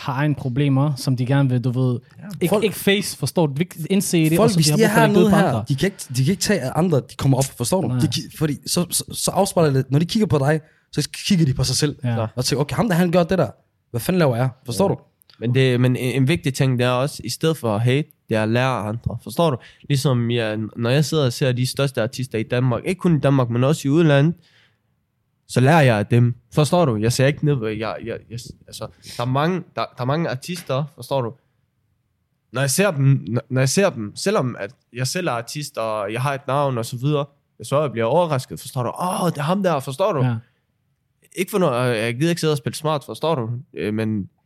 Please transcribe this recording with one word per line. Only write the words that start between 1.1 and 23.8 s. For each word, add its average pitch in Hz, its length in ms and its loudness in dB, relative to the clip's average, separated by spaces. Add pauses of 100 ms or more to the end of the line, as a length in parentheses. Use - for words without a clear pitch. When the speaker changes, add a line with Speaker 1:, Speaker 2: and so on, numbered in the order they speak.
Speaker 1:
de 123 100 -2
gerne 139 240 2
vil, 123 140 0
du 131 60 -2
ved, 127 300 0 (180)
Speaker 2:
Ja. - 60 -18 (160)
Speaker 1:
ikke, 175 120 0
Speaker 2:
Folk 208 120 2
Speaker 1:
ikke 196 120 -2
face, - 420 0
forstår 160 280 0
du? 139 60 -2
De 131 60 -6
vil 160 40 2
ikke 165 300 -8
indse 190 260 2 (120)
det, 165 60 2
Speaker 2:
Folk, 185 80 4
Speaker 1:
og 240 60 4
så 190 60 0
Speaker 2:
hvis 156 100 4
Speaker 1:
de 151 60 4
har 160 60 2
Speaker 2:
de 220 60 4
er - 40 6
Speaker 1:
brug - 60 0
for 226 80 4
at 220 60 6
lægge 208 120 4
det 220 60 6
ud 208 40 4
Speaker 2:
hernede - 0 -
Speaker 1:
på 196 60 4
Speaker 2:
her, 196 120 4
Speaker 1:
andre. 117 200 -2
Speaker 2:
de 139 80 0
kan 170 100 0
ikke, 202 100 -4 (200)
de 131 80 2
kan 143 60 2
ikke 196 100 -2
tage, 196 200 0
at 127 140 -6
andre, 165 260 2
de - 180 -8
kommer 135 200 4
op, 139 60 2
forstår 135 380 -2
du? 127 60 -2
Speaker 1:
Nej. 127 100 0
Speaker 2:
De 117 80 4
kan, 123 160 -2 (160)
fordi 147 300 -2
så, 175 220 0
så, - 220 -4
så - 180 -6
afspejler 170 420 2
det, 131 180 0
når 139 80 4
de 170 80 2
kigger 214 200 2
på 160 120 2
dig, 147 220 2 (320)
så 147 160 -2 (180)
kigger 170 200 4
de 131 80 2
på 135 100 -2
sig 127 120 0
selv, 147 280 0
Speaker 1:
Ja. 113 220 0 (100)
Speaker 2:
og 123 80 -2
tænker, 127 160 0
"Okay, 143 160 -4
ham 220 120 0
der, 180 60 0
han 175 180 2
gør 175 120 4
det 185 140 0
der. 127 120 0 (400)
Hvad 120 100 -6
fanden 185 180 0
laver 135 180 2
jeg?" 127 120 0 (160)
Forstår 190 240 0
Speaker 3:
Ja. 139 60 0
Speaker 2:
du? - 60 -8 (380)
Speaker 3:
Men 120 160 -2
det, 127 260 4
men 127 160 2
en, 127 260 0
en 127 60 2
vigtig 165 260 0
ting, 131 240 0
det 123 80 2
er 123 40 2
også, 127 340 -2
i - 40 -10
stedet 160 280 -2
for 113 180 -2
at 101 60 0
hate, 127 280 2 (200)
det 110 80 0
er 110 60 2
at 107 60 0
lære 123 200 2 (200)
andre. 113 340 -6
Forstår 160 280 0
du? 127 60 -2 (320)
Ligesom 127 420 0
jeg, 110 280 -2 (180)
når 117 140 0
jeg 143 140 4
sidder 147 220 0
og 120 60 0
ser 131 200 0
de 123 140 0
største 135 360 -2
artister 113 360 -4
i 113 40 -2
Danmark, 123 420 0
ikke 185 140 -4
kun 170 180 2
i 135 40 0
Danmark, 135 300 2
men 120 140 2
også 143 240 0